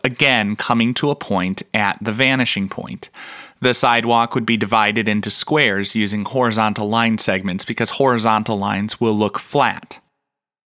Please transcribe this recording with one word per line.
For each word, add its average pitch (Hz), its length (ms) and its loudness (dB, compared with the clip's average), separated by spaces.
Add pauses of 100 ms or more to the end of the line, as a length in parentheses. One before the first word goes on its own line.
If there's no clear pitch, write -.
again 117 500 2
coming 117 400 0
to 143 160 0
a 143 60 -2
point 92 460 -2 (120)
at 104 260 0
the 107 120 -4
vanishing 127 560 0
point. - 420 -12 (500)
The 123 140 4
sidewalk 117 640 2
would 117 100 -2
be 117 100 2
divided 107 520 2
into 104 220 0
squares 107 640 0
using 104 280 -2
horizontal 110 640 0
line 113 300 2
segments 95 460 -2
because 113 260 -4
horizontal 110 680 2
lines 104 420 -4
will 110 140 2
look 104 260 0
flat. - 580 -2 (800)